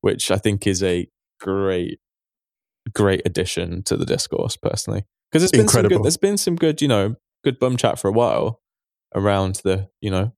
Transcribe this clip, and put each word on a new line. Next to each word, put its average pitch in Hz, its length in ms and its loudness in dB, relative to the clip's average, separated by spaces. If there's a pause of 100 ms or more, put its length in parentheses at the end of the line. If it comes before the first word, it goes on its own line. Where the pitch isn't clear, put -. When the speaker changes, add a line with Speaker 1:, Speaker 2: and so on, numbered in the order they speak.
Speaker 1:
which - 280 -2
I 95 60 4
think 104 320 0
is 92 160 0
a 87 240 0 (320)
great, 95 580 -2 (960)
great 98 300 2
addition 90 600 -4
to - 120 -2
the - 100 -2
discourse, - 500 -4
personally. - 480 -6 (280)
'Cause 160 100 4
there's 185 80 2
been 117 100 4
some 104 40 6 (160)
Speaker 2:
Incredible. 104 180 4
Speaker 1:
good, 104 60 0
there's 156 120 2
been 202 220 0
some 180 180 -2
good, 156 240 0
you 147 80 2
know, 107 280 2 (260)
good 131 160 -2
bum 127 180 0
chat - 220 0
for - 100 -4
a 98 40 0
while 117 480 0 (540)
around 98 500 0
the, 95 240 0 (120)
you 104 100 -4
know 98 260 -2